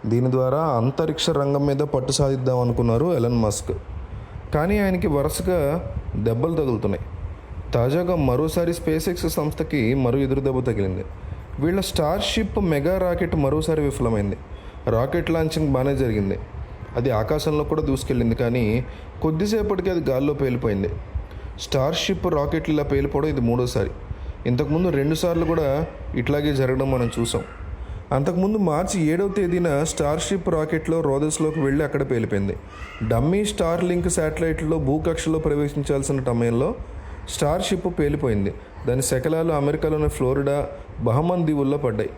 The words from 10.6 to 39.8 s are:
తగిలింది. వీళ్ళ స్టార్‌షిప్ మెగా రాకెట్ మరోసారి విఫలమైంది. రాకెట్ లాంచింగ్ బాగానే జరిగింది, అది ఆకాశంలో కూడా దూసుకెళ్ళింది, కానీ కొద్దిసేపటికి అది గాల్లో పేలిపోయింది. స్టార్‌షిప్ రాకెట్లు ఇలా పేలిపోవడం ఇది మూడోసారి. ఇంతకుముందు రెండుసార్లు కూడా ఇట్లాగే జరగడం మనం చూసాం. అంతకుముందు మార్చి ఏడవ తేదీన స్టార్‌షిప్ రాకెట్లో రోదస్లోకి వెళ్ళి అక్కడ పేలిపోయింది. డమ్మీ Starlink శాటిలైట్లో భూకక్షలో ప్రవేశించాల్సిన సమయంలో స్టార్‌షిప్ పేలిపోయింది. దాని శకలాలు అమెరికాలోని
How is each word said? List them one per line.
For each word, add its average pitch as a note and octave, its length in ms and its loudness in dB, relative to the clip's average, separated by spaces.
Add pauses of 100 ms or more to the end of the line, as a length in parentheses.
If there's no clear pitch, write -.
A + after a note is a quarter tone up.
తగిలింది. F#2+ 420 -2 (540)
వీళ్ళ F3 200 2
స్టార్‌షిప్ F#3+ 800 0
మెగా E3 380 2
రాకెట్ F3 380 0
మరోసారి D3+ 460 2
విఫలమైంది. A2+ 560 0 (500)
రాకెట్ C3+ 440 0
లాంచింగ్ D#3 420 2
బాగానే C3 240 2
జరిగింది, G#2+ 420 0 (560)
అది B2 160 0
ఆకాశంలో D3 520 0
కూడా D3+ 180 0
దూసుకెళ్ళింది, B2+ 540 0
కానీ A#2+ 500 2 (360)
కొద్దిసేపటికి F#3+ 680 0
అది D#3 220 0
గాల్లో C#3+ 220 2
పేలిపోయింది. A#2+ 560 0 (680)
స్టార్‌షిప్ E3 680 0
రాకెట్లు D#3 460 0
ఇలా D3 100 2
పేలిపోవడం C#3 440 0
ఇది C#3 140 0
మూడోసారి. A#2+ 500 0 (540)
ఇంతకుముందు D3 440 2
రెండుసార్లు E3 560 2
కూడా D#3 400 2 (300)
ఇట్లాగే D3 380 0
జరగడం C3 380 2
మనం B2 180 2 (100)
చూసాం. A#2 240 -2 (680)
అంతకుముందు F3+ 460 2
మార్చి F3 480 0
ఏడవ E3+ 220 2
తేదీన F3 560 0
స్టార్‌షిప్ D#3+ 680 -2
రాకెట్లో D#3+ 520 0
రోదస్లోకి D3+ 580 0
వెళ్ళి C#3 260 2
అక్కడ C#3+ 260 -2
పేలిపోయింది. G2+ 440 0 (520)
డమ్మీ D3 360 2
Starlink F3 640 0
శాటిలైట్లో D#3+ 720 0
భూకక్షలో D#3 600 0
ప్రవేశించాల్సిన C#3+ 840 0
సమయంలో A#2 520 2 (540)
స్టార్‌షిప్ F3 680 0
పేలిపోయింది. C3 540 2 (340)
దాని B2+ 140 2
శకలాలు D#3+ 520 2
అమెరికాలోని D3+ 540 2